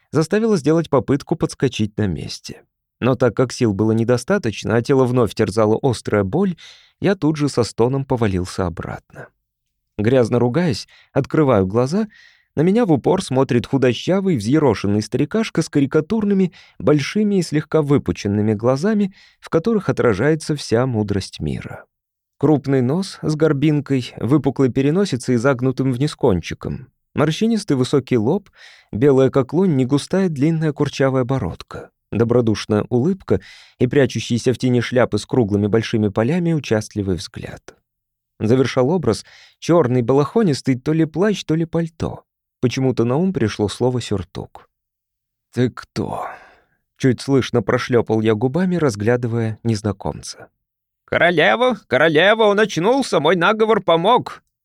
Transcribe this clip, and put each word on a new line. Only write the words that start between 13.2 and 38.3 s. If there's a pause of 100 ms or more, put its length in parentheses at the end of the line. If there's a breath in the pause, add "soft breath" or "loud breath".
смотрит
худощавый,
взъерошенный
старикашка
с
карикатурными, (260 loud breath)
большими
и
слегка
выпученными
глазами, (280 loud breath)
в
которых
отражается
вся
мудрость
мира. (540)
Крупный
нос
с
горбинкой,
выпуклой
переносицей
и
загнутым
вниз
кончиком. (220)
Морщинистый
высокий
лоб, (420 loud breath)
белая
как
лунь,
негустая
длинная
курчавая
бородка — (220)
добродушная
улыбка (400 loud breath)
и
прячущийся
в
тени
шляпы
с
круглыми
большими
полями
участливый
взгляд. (640)